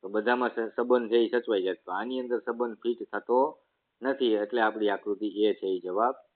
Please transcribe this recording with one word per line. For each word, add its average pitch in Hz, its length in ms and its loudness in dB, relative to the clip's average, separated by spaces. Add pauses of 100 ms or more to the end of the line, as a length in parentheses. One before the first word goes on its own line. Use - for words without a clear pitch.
તો 95 80 -10
બધામાં 117 400 0
સ-, 113 260 -6
સંબંધ 123 340 2
છે 117 80 4
એ 117 120 4
સચવાઈ 117 340 0
જાય. 92 120 -2
તો - 160 -12
આની 117 280 -4
અંદર 120 200 -4
સંબંધ 117 380 -6
ફિટ 117 220 -4 (120)
થતો 117 280 0 (640)
નથી, 131 320 0
એટલે 104 280 0
આપણી 107 280 2
આકૃતિ 101 380 -4 (180)
એ 104 80 4
છે 98 140 -6
એ 95 120 -2
જવાબ 101 360 0 (200)